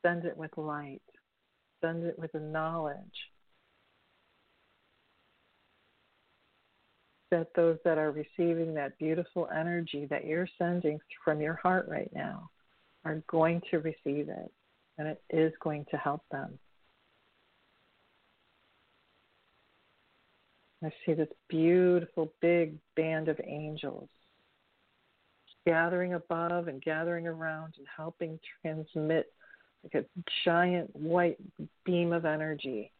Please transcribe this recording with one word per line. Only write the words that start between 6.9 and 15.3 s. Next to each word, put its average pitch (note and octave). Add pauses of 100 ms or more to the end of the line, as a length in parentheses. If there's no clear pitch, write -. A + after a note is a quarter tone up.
that E3
those E3
that D#3+
are D#3
receiving E3
that C#3+
beautiful E3
energy E3
that C#3+
you're E3+ (100)
sending E3+ (240)
from D3+
your D#3
heart F#3
right -
now - (560)
are D#3
going E3
to E3+
receive D3
it, - (460)
and D3+
it D#3
is D#3+ (100)